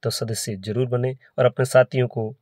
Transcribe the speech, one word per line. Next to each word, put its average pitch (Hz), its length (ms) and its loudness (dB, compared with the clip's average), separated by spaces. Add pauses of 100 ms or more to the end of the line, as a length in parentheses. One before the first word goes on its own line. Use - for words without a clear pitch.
तो 117 60 0
सदस्य 113 460 -6
जरूर 107 320 -4
बने 123 300 -2 (220)
और 127 60 4
अपने 127 200 2
साथियों 127 420 4
को 113 340 -6